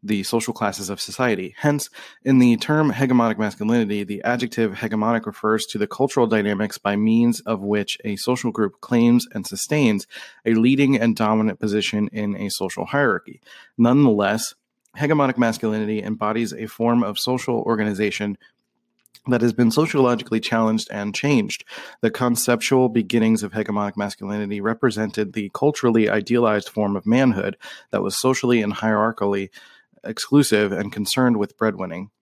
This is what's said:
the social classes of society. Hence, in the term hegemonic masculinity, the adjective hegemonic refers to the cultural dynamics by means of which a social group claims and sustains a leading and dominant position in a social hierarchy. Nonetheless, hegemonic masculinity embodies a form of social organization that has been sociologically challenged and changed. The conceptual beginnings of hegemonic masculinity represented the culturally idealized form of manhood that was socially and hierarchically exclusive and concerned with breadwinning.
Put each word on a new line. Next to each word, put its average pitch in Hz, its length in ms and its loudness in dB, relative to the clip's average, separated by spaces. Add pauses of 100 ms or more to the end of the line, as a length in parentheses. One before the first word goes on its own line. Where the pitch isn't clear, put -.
the 101 200 -2
social 117 300 -2
classes 101 360 -4
of 98 120 -8
society. 98 560 -4
Hence, 147 320 -2 (340)
in 135 160 6
the 123 180 8
term 151 340 2
hegemonic 120 460 2
masculinity, 107 640 -2
the 101 200 -8
adjective 117 500 -2
hegemonic 110 520 -2
refers 107 420 -2
to - 100 -10
the 104 100 -2
cultural 131 400 0
dynamics 104 500 -2
by 101 180 -2
means 113 460 2
of 107 200 -6
which 101 440 -2
a 104 120 -4
social 123 340 -4
group 104 300 -2
claims 120 520 4
and 101 140 -8
sustains 110 600 0 (380)
a 113 80 2
leading 131 440 4
and 110 180 2
dominant 110 440 0
position 104 520 -2
in 104 240 -4
a 98 140 -6
social 95 360 -6
hierarchy. 120 560 -2 (360)
Nonetheless, 113 760 4 (440)
hegemonic 143 400 2
masculinity 110 640 -2
embodies 107 520 -4
a 107 140 -10
form 117 360 2
of 101 160 -4
social 127 440 -4
organization 104 720 -2 (920)
that 120 140 2
has 117 120 2
been 113 180 4
sociologically 123 680 2
challenged 110 520 0
and 104 240 -8
changed. 127 480 0 (380)
The 113 100 2
conceptual 123 760 2
beginnings 110 520 2
of 98 120 -10
hegemonic 104 440 -4
masculinity 101 640 -6
represented 107 720 -2
the 101 200 -6
culturally 117 560 2
idealized 107 600 0
form 101 260 -2
of 95 120 -4
manhood 110 500 2 (340)
that 98 120 -2
was 98 160 -4
socially 123 420 2
and 104 120 -2
hierarchically 104 760 -2 (540)
exclusive 110 680 2
and 101 200 -4
concerned 120 460 0
with 101 200 -4
breadwinning. 95 540 -4 (100)